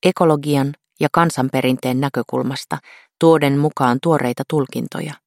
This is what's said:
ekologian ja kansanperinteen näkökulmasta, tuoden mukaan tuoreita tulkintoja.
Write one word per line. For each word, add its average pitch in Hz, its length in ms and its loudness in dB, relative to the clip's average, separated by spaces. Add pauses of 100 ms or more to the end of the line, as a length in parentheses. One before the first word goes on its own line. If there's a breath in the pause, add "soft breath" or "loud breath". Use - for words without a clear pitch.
ekologian 147 720 2 (260)
ja 151 120 0
kansanperinteen 131 880 0
näkökulmasta, 131 760 -4 (420 loud breath)
tuoden 147 380 4
mukaan 135 440 0
tuoreita 139 480 0
tulkintoja. 151 640 -4 (120)